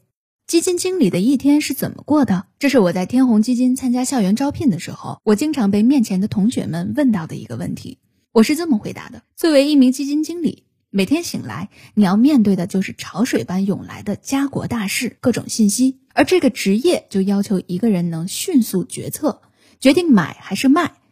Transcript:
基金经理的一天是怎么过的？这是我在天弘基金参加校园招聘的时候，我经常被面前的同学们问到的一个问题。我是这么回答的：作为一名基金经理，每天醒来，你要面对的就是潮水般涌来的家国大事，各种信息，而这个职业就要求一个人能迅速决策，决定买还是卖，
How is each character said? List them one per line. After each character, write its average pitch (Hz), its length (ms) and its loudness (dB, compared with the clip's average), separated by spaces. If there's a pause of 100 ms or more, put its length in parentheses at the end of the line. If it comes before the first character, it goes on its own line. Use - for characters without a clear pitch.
(480)
基 330 140 2
金 359 160 0
经 370 220 -2
理 247 100 4
的 170 100 -2
一 247 160 2
天 285 240 2
是 302 140 -4
怎 - 180 -6
么 - 140 -18
过 294 180 2
的？ 190 220 0 (120)
这 277 120 0
是 254 100 4
我 175 140 2
在 185 120 -4
天 254 220 2
弘 220 140 4
基 247 140 0
金 254 200 2
参 262 160 -4
加 247 140 -2
校 254 160 -2
园 196 160 2
招 277 160 -2
聘 330 160 0
的 170 100 0
时 - 120 -12
候， - 320 -14
我 214 120 2
经 302 160 0
常 214 200 0
被 208 120 2
面 254 220 4
前 185 160 -2
的 208 80 -2
同 208 220 0
学 - 160 -6
们 170 280 -6
问 277 160 2
到 165 160 -2
的 - 80 -12
一 117 80 -12
个 113 140 -12
问 - 180 -8
题。 - 220 -14 (340)
我 226 120 6
是 302 120 0
这 330 100 -6
么 285 120 0
回 185 160 -8
答 - 160 -16
的： - 140 -20 (120)
作 330 160 0
为 285 160 4
一 302 80 2
名 262 160 6
基 269 140 -4
金 294 180 -2
经 330 200 -8
理， - 220 -4 (260)
每 196 160 0
天 339 160 0
醒 - 180 -8
来， - 280 -10 (260)
你 214 80 4
要 185 120 2
面 254 280 4
对 196 120 2
的 180 120 -4
就 190 160 -2
是 - 120 -12
潮 - 300 -4
水 - 180 -2
般 190 220 -4
涌 185 200 -4
来 - 180 -16
的 202 120 -6
家 277 300 -4
国 269 220 -6
大 220 200 -4
事， - 320 -6
各 254 120 0
种 - 180 -4
信 208 220 2
息， 262 260 0 (160)
而 285 120 4
这 370 140 2
个 269 120 2
职 196 260 0
业 285 320 0
就 190 140 0
要 196 180 0
求 190 240 -2
一 180 140 -6
个 233 100 0
人 175 220 0
能 165 160 -6
迅 294 340 0
速 196 240 -2
决 - 240 -12
策， - 320 -4 (380)
决 269 160 6
定 349 160 2
买 196 280 2
还 - 140 -14
是 196 140 -2
卖， 311 300 2 (140)